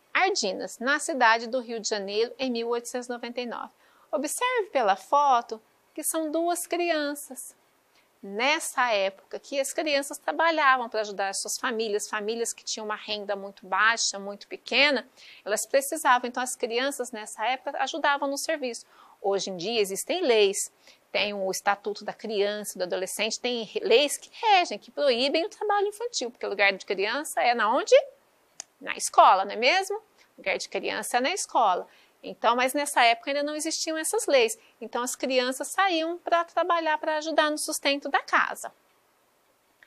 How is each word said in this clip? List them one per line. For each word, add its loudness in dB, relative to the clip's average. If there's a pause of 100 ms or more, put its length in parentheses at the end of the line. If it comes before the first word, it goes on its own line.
(140)
Ardinas, 0
na 2
cidade 4
do -4
Rio -8
de -6
Janeiro, -2
em -2
mil -4
oitocentos -6
e -10
noventa -8
e -6
nove. -10 (420)
Observe -2
pela 4
foto 2 (320)
que -12
são -2
duas 0
crianças. -4 (680)
Nessa -2
época -2
que -6
as -4
crianças -2
trabalhavam 2
pra -2
ajudar -4
as -6
suas -6
famílias, -2
famílias -4
que -16
tinham -8
uma -4
renda -6
muito -14
baixa, 2
muito -10
pequena, 0 (360)
elas -2
precisavam. 2
Então, -6
as -6
crianças -4
nessa -8
época -2
ajudavam 0
no -4
serviço. -4 (360)
Hoje 0
em -8
dia -2
existem -2
leis, 4 (400)
tem -2
o -4
Estatuto -4
da -8
Criança -2
e -12
do -2
Adolescente, -4
tem -4
re-, -6
leis 4
que -18
regem, 2
que -20
proíbem 2
o -10
trabalho 0
infantil, -6
porque -10
o -4
lugar 2
de -10
criança -2
é 4
na 2
onde? 4 (840)
Na -8
escola, 6
não -6
é -6
mesmo? 0
O -10 (360)
lugar -4
de -10
criança -4
é 4
na 0
escola. 2 (340)
Então, 2
mas 2
nessa 2
época 4
ainda 0
não -4
existiam -4
essas -2
leis. 4 (240)
Então, -6
as -4
crianças -2
saíam 0
pra 2
trabalhar, 0
pra -2
ajudar 2
no -2
sustento -2
da 2
casa. 0 (1160)